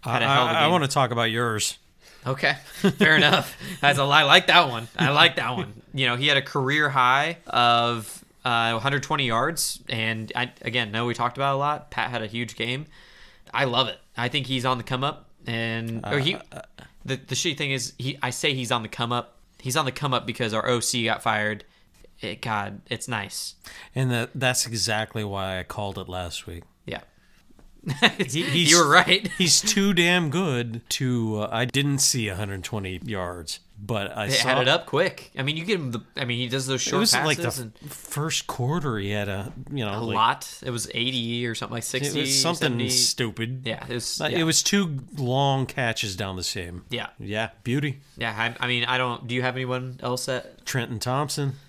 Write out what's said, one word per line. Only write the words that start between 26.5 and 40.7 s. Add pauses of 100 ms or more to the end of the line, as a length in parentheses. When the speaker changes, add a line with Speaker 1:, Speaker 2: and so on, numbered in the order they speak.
Speaker 1:
Yeah. (840)
<laughs>
Speaker 2:
He,
he's,
Speaker 1:
You
were
right.
<laughs>
Speaker 2:
he's
too
damn
good (100)
to,
uh,
I
didn't
see
a
hundred
twenty
yards. (260)
But
I
Speaker 1:
They
Speaker 2:
saw
Speaker 1:
had
it
up
quick.
I
mean,
you
give
him
the, (160)
I
mean,
he
does
those
Speaker 2:
It
Speaker 1:
short
Speaker 2:
was,
Speaker 1:
passes
Speaker 2:
like, (180)
the
Speaker 1:
and (120)
Speaker 2:
f-,
first
quarter,
he
had
a, (200)
you
know,
Speaker 1:
a
Speaker 2:
like,
Speaker 1:
lot.
It
was